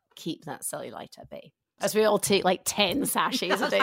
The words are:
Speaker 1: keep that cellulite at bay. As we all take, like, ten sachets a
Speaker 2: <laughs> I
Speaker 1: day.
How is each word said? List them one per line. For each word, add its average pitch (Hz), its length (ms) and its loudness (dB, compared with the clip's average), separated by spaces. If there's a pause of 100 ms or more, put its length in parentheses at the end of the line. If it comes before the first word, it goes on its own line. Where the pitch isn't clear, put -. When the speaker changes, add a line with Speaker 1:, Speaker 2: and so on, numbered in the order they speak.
(160)
Speaker 1:
keep - 280 -8
that 147 180 -12
cellulite - 560 -12
at - 120 -20
bay. - 220 -16 (300)
As 196 120 -2
we 214 100 4
all 208 140 4
take, 202 260 2
like, 185 220 2
ten 185 400 0
sachets - 560 0
a - 20 0
Speaker 2:
<laughs> - 20 0
I - 40 -4
Speaker 1:
day. 196 120 2